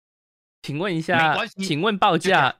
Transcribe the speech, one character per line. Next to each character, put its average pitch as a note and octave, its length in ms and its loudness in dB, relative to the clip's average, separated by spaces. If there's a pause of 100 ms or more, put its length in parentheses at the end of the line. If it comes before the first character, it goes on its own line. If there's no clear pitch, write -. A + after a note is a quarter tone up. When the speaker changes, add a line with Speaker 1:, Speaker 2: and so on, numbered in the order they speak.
(640)
Speaker 1:
“请 C#3+ 140 -8
问 F#3 160 -4
一 D#3+ 60 -4
下， D#3+ 300 2
Speaker 2:
没 C#3+ 60 0
关 A3+ 120 -4
系。 F#3+ 160 -12
Speaker 1:
请 D#3+ 180 -4
问 G#3 160 0
报 F#3+ 200 2
价， - 0 -
Speaker 2:
就 - 60 -8
这 F#3+ 80 0
样。 D3 280 2